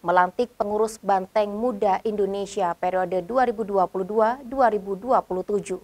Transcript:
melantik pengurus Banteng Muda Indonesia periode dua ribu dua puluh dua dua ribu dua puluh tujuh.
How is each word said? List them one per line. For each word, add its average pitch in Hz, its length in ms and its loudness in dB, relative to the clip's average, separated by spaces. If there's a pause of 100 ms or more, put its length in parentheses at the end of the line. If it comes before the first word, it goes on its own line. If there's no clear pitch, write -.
melantik 180 560 2
pengurus 214 400 0
Banteng 196 560 0
Muda 208 480 0
Indonesia 196 720 -2
periode 185 480 -2
dua 247 240 2
ribu 226 160 -4
dua 196 240 2
puluh 190 160 -4
dua 220 400 0
dua 247 320 2
ribu 196 240 -4
dua 226 240 2
puluh 180 240 -6
tujuh. 185 380 -4